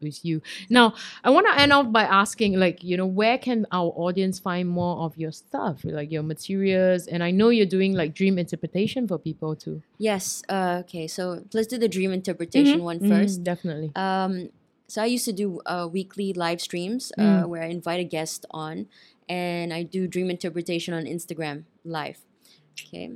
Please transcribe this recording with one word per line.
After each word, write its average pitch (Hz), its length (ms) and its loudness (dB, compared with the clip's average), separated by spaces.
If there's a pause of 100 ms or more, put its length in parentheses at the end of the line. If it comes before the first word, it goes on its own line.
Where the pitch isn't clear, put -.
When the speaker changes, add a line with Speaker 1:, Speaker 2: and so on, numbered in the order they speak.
Speaker 1:
with 147 240 -10
you. 160 180 -2 (280)
Now, 233 240 6 (300)
I 240 60 6
wanna 370 260 6
end 285 160 6
off 277 180 6
by 220 140 4
asking, 196 560 4
like, 175 240 2
you 180 120 0
know, 185 100 0
where 214 320 2
can 240 340 0
our 175 240 2
audience 185 420 0
find 180 300 -2
more 175 300 0
of 160 200 -4
your 160 140 -6
stuff, - 500 -6
like, 151 300 -6
your 156 100 -2
materials? 185 840 2
And 170 160 -2
I 175 80 0
know 208 160 6
you're 220 180 6
doing, 190 280 2
like, 160 200 0
dream 190 240 4
interpretation 196 680 -2
for 170 100 -2
people 156 380 -6
too. 156 260 -10 (140)
Speaker 2:
Yes. 202 520 -2
Uh, 180 360 0
okay, 165 240 -10
so 180 340 -6 (100)
let's 220 140 0
do 247 120 -6
the 226 100 2
dream 190 240 0
interpretation 190 680 2
Speaker 1:
Mm-hmm. 175 60 -2
Speaker 2:
one 170 160 -6
Speaker 1:
Mm, 196 80 2
Speaker 2:
first. 202 340 4
Speaker 1:
definitely. 160 540 -4
Speaker 2:
Um, 190 540 -2 (400)
so 214 120 -4
I 226 40 0
used 240 200 0
to 220 80 -4
do, 190 320 -4
uh, 175 260 -4
weekly 190 400 -4
live 170 300 -2
streams, 190 560 -6
uh, 196 260 4
Speaker 1:
Mm. 170 60 -4
Speaker 2:
where 165 120 -8
I 165 40 -6
invite 170 340 -4
a 180 80 -2
guest 160 440 -6
on, 160 340 -8 (420)
and 175 420 -4
I 165 120 -6
do 185 240 -4
dream 180 240 -2
interpretation 170 640 -4
on 160 100 -4
Instagram 156 600 -8 (200)
live. 156 400 -8 (480)
Okay, - 440 -16